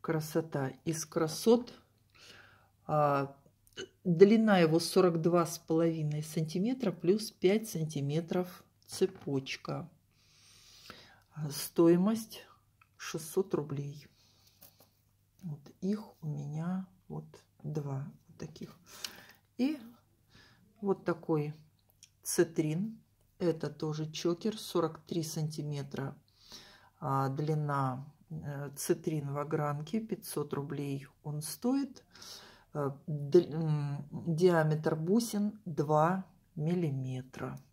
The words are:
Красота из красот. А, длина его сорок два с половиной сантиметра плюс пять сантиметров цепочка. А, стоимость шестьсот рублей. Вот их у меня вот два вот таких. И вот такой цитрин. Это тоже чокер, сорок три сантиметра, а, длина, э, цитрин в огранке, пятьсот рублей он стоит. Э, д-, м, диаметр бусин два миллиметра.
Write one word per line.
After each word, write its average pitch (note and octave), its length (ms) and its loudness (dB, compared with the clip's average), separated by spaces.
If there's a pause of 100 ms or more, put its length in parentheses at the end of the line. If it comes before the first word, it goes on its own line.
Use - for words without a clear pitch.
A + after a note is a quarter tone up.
Красота D#3+ 680 -2 (160)
из D#3 200 -4
красот. E3+ 680 2 (1120)
А, C#3+ 500 2 (680)
длина G3+ 540 8
его D#3+ 220 8
сорок E3+ 400 4
два E3+ 260 4
с D#3+ 120 -8
половиной D#3+ 640 0
сантиметра F#3 720 -2
плюс G3 380 0
пять G#3+ 380 2
сантиметров D#3+ 960 -4 (220)
цепочка. C#3+ 1040 -4 (1400)
А, D3+ 180 -8
стоимость F3 960 2 (500)
шестьсот - 580 -4
рублей. C#3+ 520 -6 (1400)
Вот D3+ 180 -12 (200)
их G#3 240 -2 (180)
у D#3 40 -8
меня D#3 600 -6 (220)
вот D#3 180 -10 (360)
два C#3+ 500 -6 (140)
вот - 120 -20
таких. - 380 -14 (800)
И C4+ 240 -2 (1000)
вот G3 240 -2
такой D#3 500 0 (680)
цитрин. E3 800 0 (360)
Это D#3+ 320 0
тоже D#3 400 -6
чокер, F3 480 -2
сорок D#3+ 480 -2
три F3 160 -2
сантиметра, D3 960 -6 (840)
а, C3+ 300 -2
длина, C#3+ 840 -2 (180)
э, C#3+ 460 -10
цитрин D#3 560 -2
в C#3+ 60 -4
огранке, D3 640 -4
пятьсот E3+ 520 -6
рублей C#3 540 -6 (160)
он D3+ 180 -6
стоит. - 640 -4 (720)
Э, C#3+ 160 -2 (160)
д-, C#3+ 420 4
м, D3 640 -2
диаметр D#3 840 2
бусин G#3 680 0
два D#3+ 600 2 (300)
миллиметра. C3+ 1000 -4 (160)